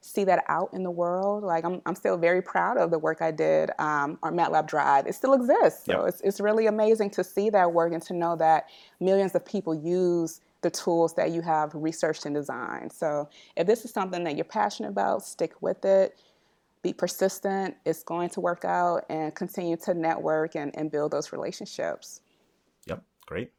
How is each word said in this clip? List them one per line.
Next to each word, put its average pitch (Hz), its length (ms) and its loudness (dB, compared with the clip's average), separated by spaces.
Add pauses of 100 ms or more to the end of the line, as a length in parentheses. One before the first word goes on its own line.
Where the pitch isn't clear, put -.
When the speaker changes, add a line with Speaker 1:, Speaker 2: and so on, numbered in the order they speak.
Speaker 1:
see - 240 -4
that 180 240 4
out 165 260 -2
in 185 80 -4
the 180 80 -4
world. 185 540 0
Like, 165 200 0
I'm, 180 220 -2
I'm 190 80 -2
still 190 220 0
very 175 260 4
proud 185 360 0
of 170 120 4
the 165 80 2
work 156 240 -2
I 165 80 0
did, 156 480 2
um, 151 460 0
on 165 100 -4
matlab 160 320 2
Drive. 139 400 2
It - 80 -4
still 269 200 4
exists. 262 500 4
So - 160 0
Speaker 2:
Yep. - 80 2
Speaker 1:
it's, - 140 -4
it's 202 180 -2
really 214 260 2
amazing 214 440 2
to 202 120 -4
see 202 280 -2
that 185 220 4
work 170 200 2
and 170 100 -4
to - 100 -10
know 170 240 0
that 160 320 4 (300)
millions 190 380 2
of 175 80 0
people 190 280 -4
use 170 680 0 (220)
the 175 80 0
tools 165 440 0
that 165 160 0
you 170 120 -2
have 156 340 0
researched 160 500 -2
and 147 80 -4
designed. 143 580 -6
So 147 360 -4 (260)
if 170 140 -2
this 226 160 2
is 254 80 -16
something 185 320 -4
that 151 100 -2
you're - 100 -4
passionate 208 440 -4
about, 196 340 -2
stick - 380 -6
with - 240 -4
it. 190 340 4 (640)
Be 180 100 -2
persistent. 190 920 -2
It's 160 180 -4
going 175 280 -4
to 190 100 -10
work 175 240 -4
out, 175 440 0
and 156 240 -4
continue 175 440 -4
to 175 180 -2
network 160 600 -2
and, 147 200 -6
and 156 140 -4
build 151 220 -2
those 143 180 -4
relationships. - 880 -8 (680)
Speaker 2:
Yep. - 180 -8 (200)
Great. 113 340 -8